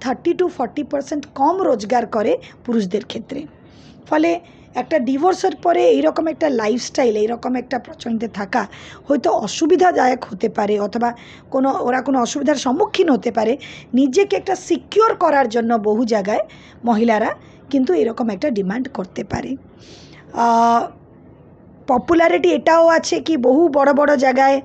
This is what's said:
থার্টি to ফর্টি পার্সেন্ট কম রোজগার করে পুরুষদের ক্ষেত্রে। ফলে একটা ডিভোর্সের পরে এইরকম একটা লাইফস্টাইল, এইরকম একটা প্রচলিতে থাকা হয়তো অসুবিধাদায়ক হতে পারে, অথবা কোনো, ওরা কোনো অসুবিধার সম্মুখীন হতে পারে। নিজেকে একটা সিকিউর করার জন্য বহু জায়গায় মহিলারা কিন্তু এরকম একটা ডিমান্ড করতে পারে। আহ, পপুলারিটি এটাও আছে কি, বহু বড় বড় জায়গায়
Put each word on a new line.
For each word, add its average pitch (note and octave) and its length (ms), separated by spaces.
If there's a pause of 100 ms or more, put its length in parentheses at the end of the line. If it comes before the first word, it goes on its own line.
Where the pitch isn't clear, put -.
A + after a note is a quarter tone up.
থার্টি C4+ 340
to F4+ 140
ফর্টি - 340
পার্সেন্ট C#4 520
কম E4+ 280
রোজগার A#3+ 440
করে A#3 320 (260)
পুরুষদের G#3+ 400
ক্ষেত্রে। C4+ 420 (640)
ফলে E4 300 (340)
একটা B3+ 240
ডিভোর্সের C#4+ 580
পরে F4 320
এইরকম D#4 380
একটা D#4+ 220
লাইফস্টাইল, A#3 680
এইরকম A#3 380
একটা B3 240
প্রচলিতে A#3 500
থাকা G3+ 380 (420)
হয়তো B3 220
অসুবিধাদায়ক C#4+ 920
হতে G#3+ 240
পারে, G#3 320
অথবা A#3 340 (360)
কোনো, C4+ 300
ওরা B3 200
কোনো C4 200
অসুবিধার C#4+ 340
সম্মুখীন E4 540
হতে A#3+ 240
পারে। A3 240 (380)
নিজেকে C#4+ 420
একটা F#4 200
সিকিউর G#4+ 580
করার C#4+ 340
জন্য A#3 260
বহু G#3+ 300
জায়গায় G#3+ 360 (440)
মহিলারা A3+ 500 (360)
কিন্তু C#4 220
এরকম A#3 380
একটা G#3 200
ডিমান্ড G#3+ 380
করতে - 360
পারে। - 320 (760)
আহ, A#3 540 (1000)
পপুলারিটি E4 680
এটাও E4 360
আছে D#4+ 320
কি, D#4+ 160
বহু C4 320
বড় C#4+ 240
বড় C#4+ 240
জায়গায় C4+ 480